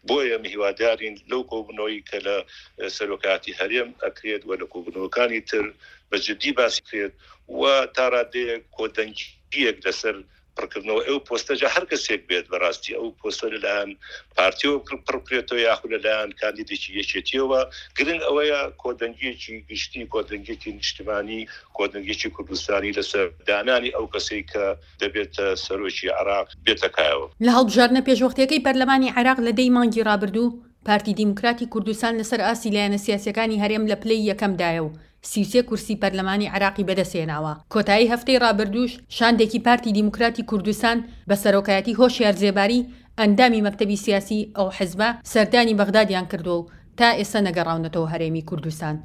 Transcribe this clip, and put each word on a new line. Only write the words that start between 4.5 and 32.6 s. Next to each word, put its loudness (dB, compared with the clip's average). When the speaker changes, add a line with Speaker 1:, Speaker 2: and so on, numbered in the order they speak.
Speaker 1:
لە -8
کۆبوونەوەکانی -4
تر -2
بە -4
جددی -4
باسی 2
کرێت -8
و 0
تا 2
ڕادەیەک -4
کۆدەنگیەک -4
لەسەر -4
پڕکردنەوە -4
ئەو -2
پۆستە، -4
جا 2
هەر -2
کەسێک -4
بێت -2
بەڕاستی -4
ئەو -6
پۆستە -8
لەلایەن -4
پارتیەوە 0
پڕ-، -12
پڕ -4
بکرێتەوە -4
یاخود 0
لەلایەن -2
کاندیدێکی -8
یەکێتیەوە. -2
گرنگ -2
ئەوەیە 0
کۆدەنگیەکی -8
گشتی، -10
کۆدەنگیەکی -8
نیشتیمانی، -8
کۆدەنگیەکی -6
کوردستانی -4
لەسەر -2
دانانی 0
ئەو -4
کەسەی -6
کە -2
دەبێتە -4
سەرۆکی -6
عێراق -2
بێتە 0
کایەوە. 0
Speaker 2:
لە 8
هەڵبژاردنە 6
پێشوەختیەکەی 2
پەرلەمانی 2
عێراق 4
لە 2
دەی 6
مانگی 4
ڕابردوو، 2
پارتی 2
دیموکراتی 0
کوردستان -2
لەسەر -2
ئاسی 0